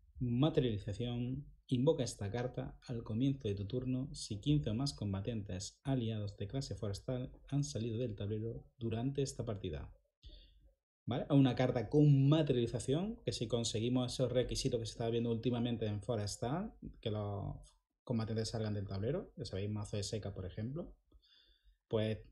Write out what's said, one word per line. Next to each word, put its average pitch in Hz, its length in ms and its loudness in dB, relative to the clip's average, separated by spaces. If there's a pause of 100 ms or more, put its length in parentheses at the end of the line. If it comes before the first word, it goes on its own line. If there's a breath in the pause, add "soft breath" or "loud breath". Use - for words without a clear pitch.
(200)
materialización. 123 1300 2 (240)
Invoca 135 320 4
esta 101 280 -4
carta 127 560 -4
al 117 180 -6
comienzo 135 420 0
de 101 80 0
tu 98 120 -4
turno 127 480 -2
si - 260 -8
quince 147 300 2
o 107 40 0
más 139 200 -2
combatientes 101 880 -4
aliados 113 540 0
de 101 100 -4
clase 135 260 -4
forestal 123 560 -4 (180)
han 143 140 0
salido 113 360 -2
del 117 180 -2
tablero 110 480 -4 (140)
durante 120 420 -2
esta 135 240 -2
partida. 98 480 -6 (1120 soft breath)
¿Vale? - 240 -2
Una 135 260 8
carta 123 360 2
con 143 400 8
materialización, 147 920 2
que 120 100 0
si 113 160 -4
conseguimos 120 680 0
esos 120 180 2
requisitos 120 480 2
que 110 60 -4
se - 60 -8
está 117 180 0
viendo 117 200 2
últimamente 117 560 0
en 104 160 -2
Forestal, 123 720 -2 (260)
que 113 100 -2
los 101 440 -4 (480)
combatientes 110 480 -2
salgan 107 240 -2
del 98 120 -4
tablero, 113 500 -2
ya 156 100 -8
sabéis, 101 240 -4
mazo 104 280 -4
de 101 40 -2
seca, 98 320 -4
por 95 120 -8
ejemplo, 123 480 -6 (920 soft breath)
pues 110 320 2 (140)